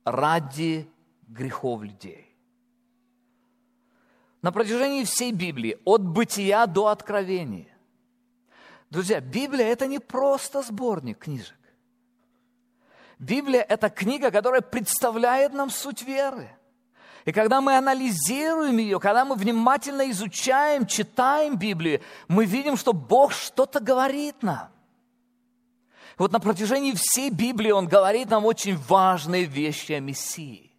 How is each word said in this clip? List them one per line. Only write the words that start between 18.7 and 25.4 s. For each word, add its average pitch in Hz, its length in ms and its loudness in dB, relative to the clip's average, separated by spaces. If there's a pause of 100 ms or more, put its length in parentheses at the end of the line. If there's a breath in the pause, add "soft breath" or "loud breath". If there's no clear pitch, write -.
ее, 202 220 0
когда 226 240 4
мы 269 100 -2
внимательно 254 800 0
изучаем, 262 720 0
читаем 269 720 0
Библию, 165 440 -2 (260 loud breath)
мы 202 160 4
видим, 262 320 0
что 233 160 2
Бог 190 400 4
что-то - 480 -2
говорит 269 640 0
нам. 151 240 -4 (1500 loud breath)